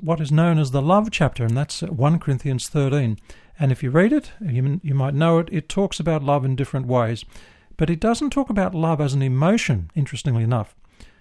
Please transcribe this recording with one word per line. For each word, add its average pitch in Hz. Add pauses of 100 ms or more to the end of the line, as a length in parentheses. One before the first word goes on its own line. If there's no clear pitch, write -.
what 165
is 147
known 160
as 139
the 139
love 202
chapter, 131
and 113
that's -
one 160
Corinthians 135
thirteen. 135 (400)
And 139
if 127
you 127
read 185
it, 294
you, 143
you 139
might 135
know 165
it, 165
it 156
talks 196
about 156
love 143
in 131
different 131
ways. 117 (520)
But 156
it 165
doesn't 233
talk 277
about 185
love 160
as 143
an 139
emotion, 135
interestingly 131
enough. 113 (460)